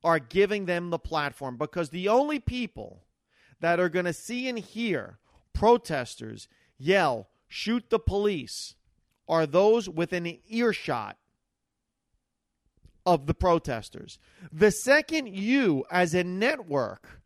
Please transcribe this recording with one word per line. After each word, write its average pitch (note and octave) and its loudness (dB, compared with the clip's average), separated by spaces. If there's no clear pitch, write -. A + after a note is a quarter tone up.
are E3 4
giving F#3+ 0
them F3 -4
the E3+ -2
platform. C#3 -6
Because D3+ -4
the F3+ -4
only C#4+ 2
people A3+ -8
that E3+ 2
are F3+ 2
gonna F3 -2
see B3 -8
and A#3+ -6
hear G3 -6
protesters C3 0
yell, C#3 0
"Shoot - -4
the A3 2
police," G3+ -4
are E3 2
those G3+ 4
within E3+ -4
an E3+ -12
earshot E3+ -2
of D#3 2
the E3 0
protesters. D#3+ -2
The F3+ 6
second D4 2
you, G3 2
as F3 2
a F3+ 2
network F3+ -4